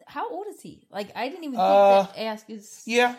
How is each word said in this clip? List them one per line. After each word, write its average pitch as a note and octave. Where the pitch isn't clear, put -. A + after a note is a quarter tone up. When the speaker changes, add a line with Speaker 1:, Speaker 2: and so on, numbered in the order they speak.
Speaker 1:
how E4
old G4
is -
he? -
Like, G3
I A3
didn't F4
even C#4
think -
Speaker 2:
Uh, G3
Speaker 1:
to -
ask G#3+
is G#3+
Speaker 2:
yeah, B3